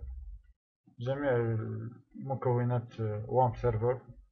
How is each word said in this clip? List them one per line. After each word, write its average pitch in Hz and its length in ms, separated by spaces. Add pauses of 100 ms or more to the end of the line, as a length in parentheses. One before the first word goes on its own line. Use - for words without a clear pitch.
(1000)
جميع 123 580 (580)
مكونات 123 840 (280)
وامب 123 280
سيرفر، 120 460 (300)